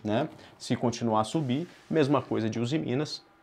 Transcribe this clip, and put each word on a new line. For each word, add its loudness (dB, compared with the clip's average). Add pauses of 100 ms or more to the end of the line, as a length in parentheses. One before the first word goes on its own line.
né? 0 (300)
Se -2
continuar 2
a -2
subir, -2 (240)
mesma 4
coisa -2
de -4
Uzi 0
Minas, -4 (200)